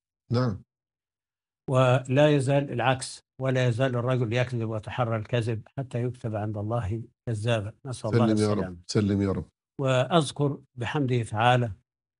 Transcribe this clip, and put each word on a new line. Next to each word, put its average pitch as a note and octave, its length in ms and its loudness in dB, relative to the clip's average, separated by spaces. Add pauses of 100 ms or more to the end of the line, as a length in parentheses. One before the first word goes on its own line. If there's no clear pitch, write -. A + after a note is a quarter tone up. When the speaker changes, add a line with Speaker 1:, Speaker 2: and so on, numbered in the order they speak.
(320)
Speaker 1:
نعم. A#2+ 300 0 (1080)
Speaker 2:
ولا C3 680 4
يزال C#3 360 0
العكس، B2+ 500 -2 (180)
ولا C3 280 2
يزال B2 280 0
الرجل A#2+ 360 0
يكذب B2 360 -2
ويتحرى A2+ 480 -4
الكذب A2 460 -2 (160)
حتى B2+ 240 -6
يكتب B2 320 -6
عند G#2+ 220 -4
الله A2 460 -4 (240)
كذابا. A2 460 -2 (140)
نسأل B2 280 -4
الله A2+ 120 6
Speaker 1:
سلم A2 120 4
يا G#2 140 2
رب، G#2 60 0
Speaker 2:
السلامة. F2+ 180 -6 (100)
Speaker 1:
سلم G2+ 360 2
يا G2 100 2
رب. F#2 160 -4 (320)
Speaker 2:
وأذكر C#3+ 840 0 (120)
بحمده B2 480 -2
تعالى A#2 500 2 (480)